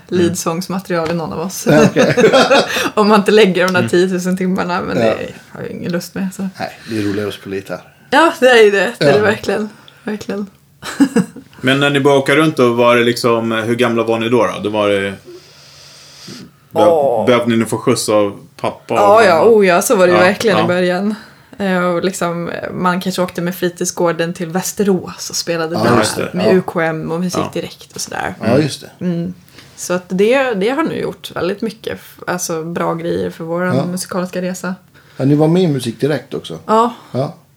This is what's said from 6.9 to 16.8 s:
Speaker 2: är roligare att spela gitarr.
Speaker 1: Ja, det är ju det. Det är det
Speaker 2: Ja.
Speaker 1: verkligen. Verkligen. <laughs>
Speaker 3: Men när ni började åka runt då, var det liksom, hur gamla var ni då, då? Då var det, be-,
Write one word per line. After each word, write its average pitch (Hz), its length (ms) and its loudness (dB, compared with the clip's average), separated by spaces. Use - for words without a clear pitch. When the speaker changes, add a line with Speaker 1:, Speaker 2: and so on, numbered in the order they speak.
Speaker 2:
är 104 40 -2
roligare 101 260 -2
att 95 60 -8
spela 98 220 -10
gitarr. - 380 -10
Speaker 1:
Ja, 302 300 4
det 247 100 4
är 233 140 8
ju 208 60 6
det. 196 280 0
Det 165 60 0
är 143 80 6
det 208 60 4
Speaker 2:
Ja. 214 60 2
Speaker 1:
verkligen. 214 440 -2
Verkligen. 208 420 -8
<laughs> - 800 -2
Speaker 3:
Men 135 200 2
när 143 100 2
ni 139 100 2
började 139 220 4
åka 139 140 2
runt 156 200 2
då, 123 160 4
var 120 240 4
det 120 80 4
liksom, 117 480 0
hur 110 220 -2
gamla 117 280 0
var 113 160 0
ni 113 100 -2
då, 117 180 2
då? 90 160 -4
Då 104 80 -2
var 104 180 0
det, 98 260 0
be-, 170 140 4